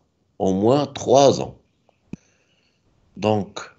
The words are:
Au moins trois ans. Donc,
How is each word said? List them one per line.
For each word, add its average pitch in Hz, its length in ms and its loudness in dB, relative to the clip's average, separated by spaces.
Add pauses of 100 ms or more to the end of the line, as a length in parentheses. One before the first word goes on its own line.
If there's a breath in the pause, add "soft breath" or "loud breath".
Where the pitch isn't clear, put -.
(400)
Au 95 140 -2
moins 123 340 0
trois 127 540 2
ans. - 160 -12 (1600 loud breath)
Donc, 104 420 -4 (200)